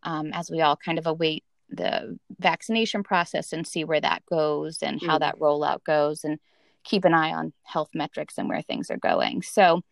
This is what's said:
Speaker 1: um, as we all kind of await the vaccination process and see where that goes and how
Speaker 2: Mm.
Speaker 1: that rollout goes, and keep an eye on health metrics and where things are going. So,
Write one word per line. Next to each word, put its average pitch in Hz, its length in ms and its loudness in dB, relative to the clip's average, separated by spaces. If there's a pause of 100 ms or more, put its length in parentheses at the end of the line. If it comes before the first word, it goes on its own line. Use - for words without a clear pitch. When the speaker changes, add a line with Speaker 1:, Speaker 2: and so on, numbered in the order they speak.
Speaker 1:
um, 156 280 -6
as 175 180 -8
we 165 120 -2
all 147 160 4
kind 165 200 -4
of 160 100 -2
await 160 360 0 (260)
the - 480 -4 (220)
vaccination 214 640 0
process 175 480 -2
and 165 160 -6
see 160 160 -6
where 151 160 0
that - 260 -2
goes 156 560 -2
and 143 200 -4
how 160 160 2
Speaker 2:
Mm. - 20 2
Speaker 1:
that - 180 0
rollout 147 460 0
goes, 151 400 0
and 151 160 -4 (460)
keep 190 180 0
an 170 100 8
eye 156 200 2
on 160 180 -4 (120)
health - 300 -4
metrics - 440 -6
and - 100 -4
where - 140 -4
things - 280 -6
are - 80 -4
going. - 440 2
So, 180 400 6 (100)